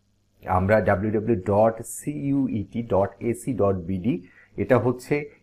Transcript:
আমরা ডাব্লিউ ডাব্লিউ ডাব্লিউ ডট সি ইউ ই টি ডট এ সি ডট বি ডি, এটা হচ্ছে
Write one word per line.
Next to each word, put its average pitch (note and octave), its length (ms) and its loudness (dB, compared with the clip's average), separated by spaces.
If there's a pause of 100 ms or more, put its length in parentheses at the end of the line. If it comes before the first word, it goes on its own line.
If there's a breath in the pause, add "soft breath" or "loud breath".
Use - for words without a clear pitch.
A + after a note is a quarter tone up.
(460)
আমরা F#2+ 340 4
ডাব্লিউ G2+ 320 0
ডাব্লিউ A2 240 0
ডাব্লিউ G#2 340 4
ডট - 120 -8
সি - 280 -10
ইউ C#3 380 -2
ই G#2 160 -4
টি A#2 180 -6
ডট G2 280 0 (100)
এ A#2 140 -2
সি B2 200 -6
ডট G2 220 2
বি F#2 220 -4
ডি, B2+ 280 -2 (300 loud breath)
এটা A#2 220 2
হচ্ছে B2+ 460 -2 (180 soft breath)